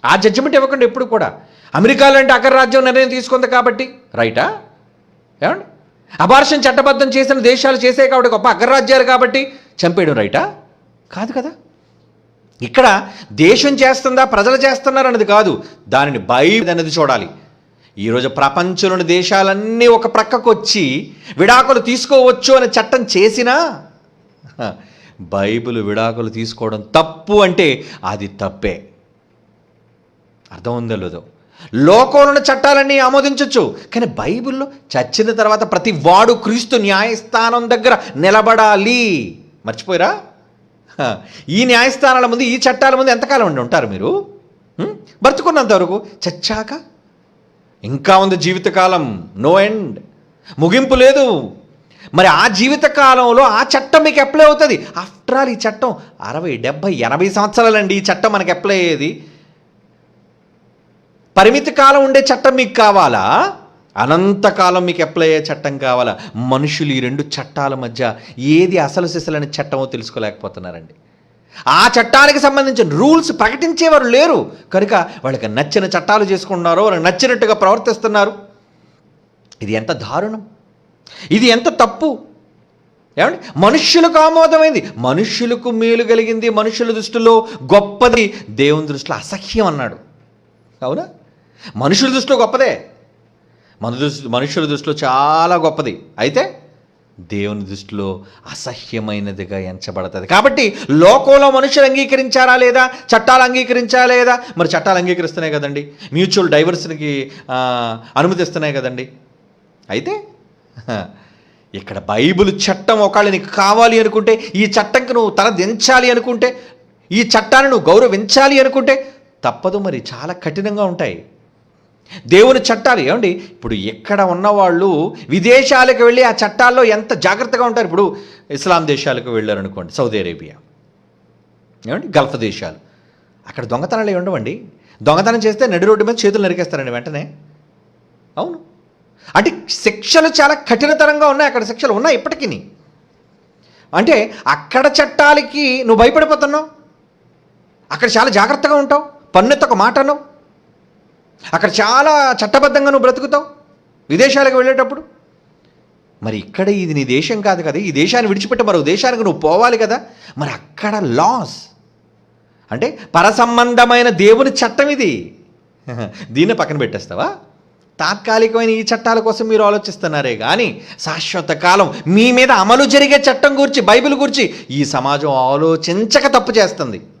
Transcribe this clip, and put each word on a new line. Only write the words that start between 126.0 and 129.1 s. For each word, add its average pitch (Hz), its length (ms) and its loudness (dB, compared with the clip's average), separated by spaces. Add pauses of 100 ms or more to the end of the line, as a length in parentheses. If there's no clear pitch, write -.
వెళ్ళి 240 180 4
ఆ 240 80 4
చట్టాల్లో 240 540 2
ఎంత 214 280 0
జాగ్రత్తగా 226 520 -2
ఉంటారు. 233 200 -2
ఇప్పుడు 175 320 -2 (340)
ఇస్లాం 160 360 -2
దేశాలకు 127 440 -4